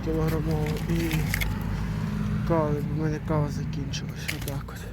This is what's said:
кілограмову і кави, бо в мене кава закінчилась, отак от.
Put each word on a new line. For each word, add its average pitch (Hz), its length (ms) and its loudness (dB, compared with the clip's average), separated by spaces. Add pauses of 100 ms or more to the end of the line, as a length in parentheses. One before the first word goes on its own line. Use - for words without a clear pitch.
кілограмову 156 600 2 (240)
і 165 260 2 (1300)
кави, 151 400 4
бо 147 60 0
в 160 100 0
мене 151 240 0
кава 151 200 4
закінчилась, - 920 -4
отак 139 240 -4
от. - 140 -10 (120)